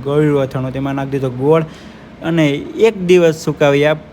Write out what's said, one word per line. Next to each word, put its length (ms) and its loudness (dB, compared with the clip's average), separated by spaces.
ગળ્યું 400 2
અથાણું, 260 -6
તેમાં 240 -4
નાખી 160 -6
દીધો 180 -2
ગોળ 340 2
અને 220 0
એક 200 -2
દિવસ 380 4
સુકાવ્યા 520 2